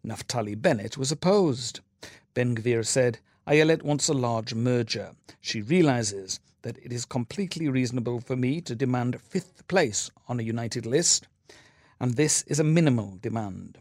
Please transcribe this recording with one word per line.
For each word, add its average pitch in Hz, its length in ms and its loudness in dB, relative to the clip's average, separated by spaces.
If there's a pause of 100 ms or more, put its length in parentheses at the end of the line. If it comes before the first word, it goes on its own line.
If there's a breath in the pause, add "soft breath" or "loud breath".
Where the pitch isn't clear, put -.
Naftali 110 560 -6
Bennett 110 380 0
was 135 120 -2
opposed. 156 680 2 (540 loud breath)
Ben-Gvir 117 500 0
said, 123 360 2 (260)
Ayelet 156 360 6
wants 147 260 0
a 160 60 2
large 117 400 -2
merger. 117 580 0 (280 loud breath)
She - 220 -6
realizes 117 800 2 (220)
that 117 160 -10
it - 140 -12
is 120 120 -6
completely 160 640 -4
reasonable 123 520 -2
for 127 140 -6
me 127 280 -2
to - 120 -8
demand 123 460 -2
fifth - 480 -10
place 160 420 0 (180)
on 123 120 -4
a - 20 -4
united 113 420 -4
list, 139 440 2 (720 soft breath)
and 123 140 0
this 147 340 2
is 147 100 0
a 156 60 4
minimal 123 580 2
demand. 101 580 -8